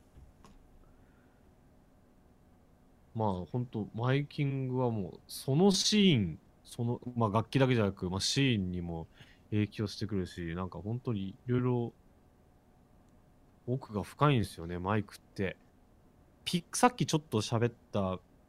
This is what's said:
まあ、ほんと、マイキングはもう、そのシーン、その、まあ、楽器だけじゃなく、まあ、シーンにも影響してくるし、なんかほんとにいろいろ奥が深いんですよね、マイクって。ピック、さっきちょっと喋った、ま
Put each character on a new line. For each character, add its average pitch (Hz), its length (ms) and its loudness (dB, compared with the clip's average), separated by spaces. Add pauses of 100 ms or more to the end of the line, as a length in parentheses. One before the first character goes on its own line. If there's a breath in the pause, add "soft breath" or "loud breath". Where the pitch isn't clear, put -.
(3250 soft breath)
ま 110 120 0
あ、 92 180 -2
ほ 123 140 -6
ん 123 80 -4
と、 104 280 -8
マ 123 200 0
イ 143 120 0
キ 147 180 -6
ン 135 240 -4
グ 127 100 -4
は 123 120 0
も 98 200 -4
う、 - 180 -18
そ - 260 -4
の 190 160 6
シ 190 440 6
ー 120 40 6
ン、 82 200 0 (260)
そ - 180 -8
の、 120 180 -2 (140)
ま 117 120 4
あ、 101 40 0
楽 107 200 2
器 - 80 2
だ 131 100 6
け 127 60 4
じ 113 60 4
ゃ 104 40 4
な 98 80 2
く、 92 160 -6
ま 92 100 -2
あ、 - 20 -2
シ 135 340 2
ー 101 60 2
ン 90 100 -2
に 90 100 -4
も 82 260 -8 (440 loud breath)
影 104 180 0
響 107 180 -4
し - 100 -10
て 104 100 -6
く 101 100 -4
る 90 100 -2
し、 85 280 -8
な 92 100 -6
ん 90 60 -8
か 82 80 -12
ほ 104 160 -6
ん 123 40 -6
と 123 140 -6
に 98 160 -4
い 95 60 -12 (120)
ろ 123 120 0
い - 20 2
ろ 123 320 -2 (1700)
奥 127 280 -6
が 95 80 -2
深 147 280 2
い 135 60 4
ん 104 60 4
で - 20 0
す - 140 -8
よ 82 80 -10
ね、 87 120 -6
マ 95 180 2
イ 104 60 0
ク - 140 -18
っ - 20 -20
て。 - 380 -6 (880)
ピ 180 140 -2
ッ - 120 -6
ク、 - 80 -6
さ 247 100 6
っ 247 60 2
き 156 120 0
ち - 80 0
ょ 160 40 2
っ 147 100 -4
と 110 120 2
喋 117 280 0
っ 117 40 -4 (200)
た、 107 80 0
ま 92 180 -2 (300)